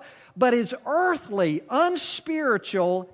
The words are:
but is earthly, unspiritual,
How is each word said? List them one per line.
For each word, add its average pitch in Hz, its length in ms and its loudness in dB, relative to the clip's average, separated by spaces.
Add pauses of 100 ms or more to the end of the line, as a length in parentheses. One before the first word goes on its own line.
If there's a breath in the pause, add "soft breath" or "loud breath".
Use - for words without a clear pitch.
(380 loud breath)
but 240 160 4
is 240 200 0 (120)
earthly, 240 840 0
unspiritual, 247 1400 0